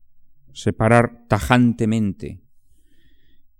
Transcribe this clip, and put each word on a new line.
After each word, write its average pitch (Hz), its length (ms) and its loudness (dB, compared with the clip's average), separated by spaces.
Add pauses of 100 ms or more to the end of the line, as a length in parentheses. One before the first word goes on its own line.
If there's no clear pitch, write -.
(540)
separar 117 760 0
tajantemente 110 1120 -2 (1200)